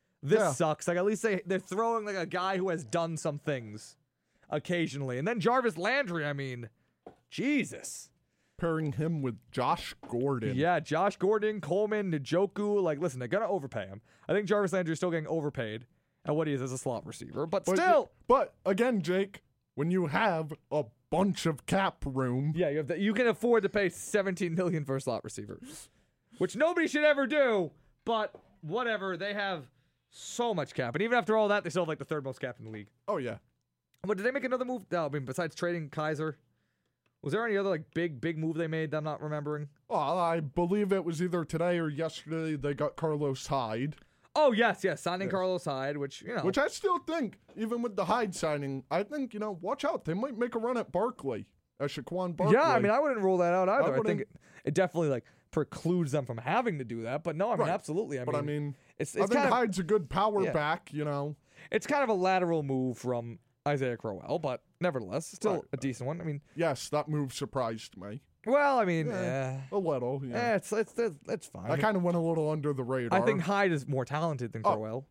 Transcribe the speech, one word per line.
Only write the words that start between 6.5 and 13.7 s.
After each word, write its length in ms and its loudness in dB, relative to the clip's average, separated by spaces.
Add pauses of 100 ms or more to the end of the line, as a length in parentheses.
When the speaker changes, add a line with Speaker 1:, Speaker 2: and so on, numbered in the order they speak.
Speaker 1:
Jesus. 800 -2 (480)
Speaker 2:
Pairing 360 0
him 280 0
with 160 -2 (140)
Josh 440 0 (120)
Gordon. 480 0
Speaker 1:
Yeah, 240 4
Josh 380 0
Gordon, 440 0
Coleman, 500 0
Njoku. 680 0
Like, 180 0
listen, 200 -2
they're 80 -4
gonna 220 0
overpay 380 -4